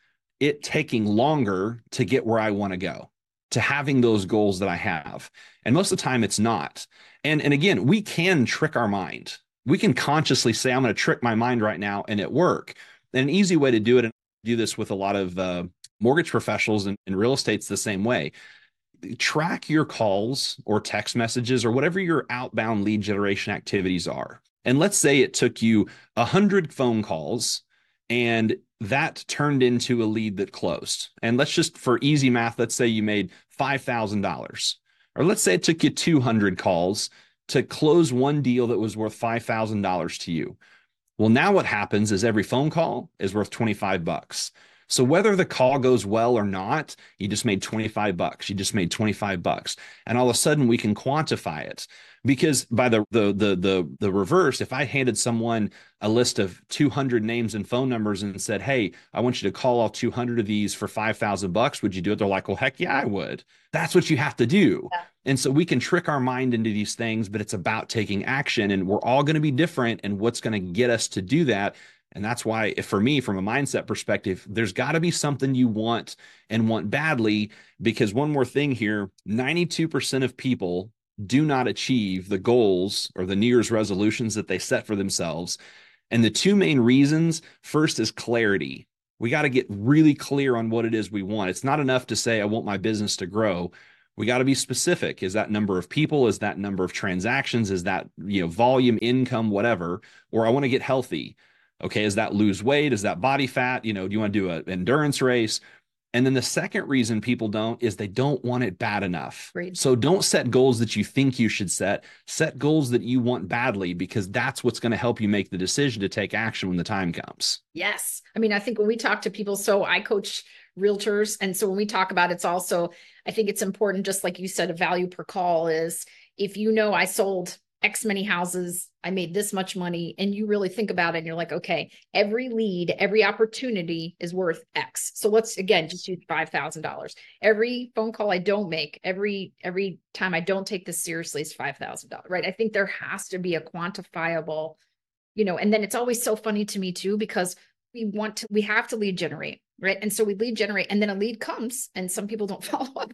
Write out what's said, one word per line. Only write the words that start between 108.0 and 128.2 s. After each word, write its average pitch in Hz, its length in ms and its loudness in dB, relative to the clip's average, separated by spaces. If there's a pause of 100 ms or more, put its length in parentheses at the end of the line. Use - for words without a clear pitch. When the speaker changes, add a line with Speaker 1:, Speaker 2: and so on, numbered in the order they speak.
Speaker 1:
don't 127 360 -2
want 123 220 -2
it 90 120 -4
bad 104 240 -2
enough. 87 540 -6
Speaker 2:
Agreed. 180 220 -8
Speaker 1:
So 131 180 4
don't 143 300 2
set 131 260 0
goals 127 280 6
that 113 160 -2
you 104 100 0
think 135 340 0
you 117 80 4
should 98 240 -4
set. 98 320 -2 (240)
Set 151 320 -2
goals 147 300 2
that 120 120 2
you 123 200 0
want 117 260 -2
badly, 101 460 -2
because 92 360 -4
that's 120 320 -4
what's 120 180 -2
gonna 113 180 0
help 117 240 -2
you 104 80 2
make 101 200 0
the 95 80 -8
decision 101 440 -2
to 98 80 -2
take 98 240 -4
action 110 340 -4
when 90 100 -2
the 87 60 -2
time 92 300 -2
comes. - 480 -6 (120)
Speaker 2:
Yes. - 480 -6 (140)
I 214 40 -2
mean, 220 120 2
I 202 80 0
think 214 180 -4
when 208 100 2
we 226 100 0
talk 208 240 0
to 208 100 -4
people, 202 240 -6
so 196 300 2
I 180 160 2
coach - 420 -4 (340)
realtors. 208 640 0
And 190 160 -2
so 208 120 0
when 190 100 -2
we 208 80 0
talk 190 260 0
about, 180 180 4
it's 175 160 -2
also, 175 460 0 (340)
I 180 60 -6
think 208 180 0
it's 202 120 -4
important, 196 440 -2
just 190 180 -4
like 180 140 -4
you 185 120 -8
said, 180 200 -2
a 170 40 -4
value 180 340 0
per 180 160 -14
call 175 440 0
is, 165 380 -2 (320)
if 196 200 -4
you 214 160 2
know, 214 200 2
"I 175 120 2
sold 185 520 -2 (260)
X 208 220 -4
many 196 180 -2